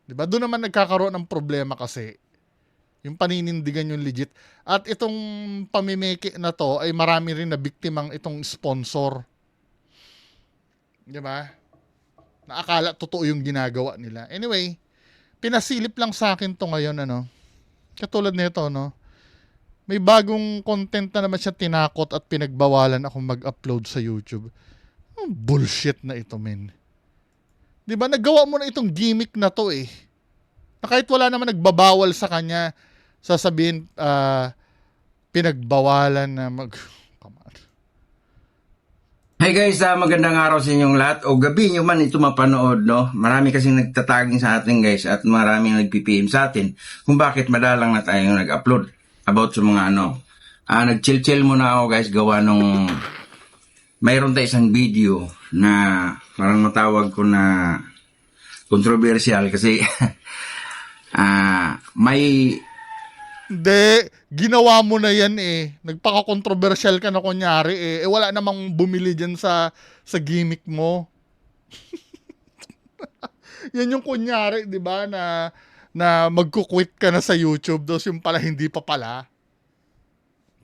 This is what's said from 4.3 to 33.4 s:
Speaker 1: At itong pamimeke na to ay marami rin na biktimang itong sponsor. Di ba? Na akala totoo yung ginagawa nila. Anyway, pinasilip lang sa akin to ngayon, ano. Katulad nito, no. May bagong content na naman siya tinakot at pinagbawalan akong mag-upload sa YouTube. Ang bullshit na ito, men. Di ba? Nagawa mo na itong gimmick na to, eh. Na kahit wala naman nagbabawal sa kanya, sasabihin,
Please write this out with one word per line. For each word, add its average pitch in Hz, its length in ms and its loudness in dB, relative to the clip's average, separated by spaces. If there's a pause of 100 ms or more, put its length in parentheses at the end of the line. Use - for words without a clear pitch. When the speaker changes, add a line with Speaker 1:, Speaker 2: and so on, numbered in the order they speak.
Speaker 1:
At 196 240 -4
itong 220 320 -6 (560)
pamimeke 190 640 -4
na 170 160 -6
to 143 240 -2
ay 165 160 -6
marami 165 400 0
rin 165 160 -8
na 147 80 -6
biktimang 147 560 -10
itong 151 320 -12
sponsor. 135 800 -8 (1800)
Di 139 160 -20
ba? 139 400 -14 (840)
Na 131 160 -16
akala 170 320 -4
totoo 165 320 -10
yung 151 160 -4
ginagawa 131 560 -6
nila. 113 320 -18
Anyway, 185 480 -10 (640)
pinasilip 233 560 -4
lang 233 160 -4
sa 202 240 -2
akin 185 240 -8
to 190 80 -6
ngayon, 151 320 -4
ano. 127 240 -8 (720)
Katulad 202 400 -4
nito, 175 320 -4
no. 139 240 -8 (960)
May 196 160 -4
bagong 214 640 2
content 196 480 -4
na 208 80 -2
naman 190 160 -2
siya 185 160 -6
tinakot 160 560 -2
at 151 160 -10
pinagbawalan 135 800 0
akong 131 160 -10
mag-upload 127 640 -8
sa - 160 -8
YouTube. 110 480 -10 (720)
Ang 339 80 -8
bullshit 139 720 -4
na 131 160 -12
ito, 113 160 -16
men. 104 400 -12 (1120)
Di 214 80 -6
ba? 247 160 -2
Nagawa 285 320 4
mo 285 160 0
na 285 80 -8
itong 240 240 -4
gimmick 220 480 -2
na 202 80 2
to, 202 240 -2
eh. 135 160 -6 (960)
Na 220 80 -8
kahit 254 240 0
wala 254 160 4
naman 247 160 -4
nagbabawal 190 640 4
sa 185 160 -4
kanya, 165 480 -4 (480)
sasabihin, 165 720 -2